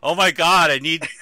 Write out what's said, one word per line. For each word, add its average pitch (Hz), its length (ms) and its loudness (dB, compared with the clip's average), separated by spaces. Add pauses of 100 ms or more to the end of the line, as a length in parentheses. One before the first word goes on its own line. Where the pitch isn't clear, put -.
"Oh 160 140 -2
my 185 160 2
God, 170 400 2
I 139 60 0
need 156 280 -6 (160)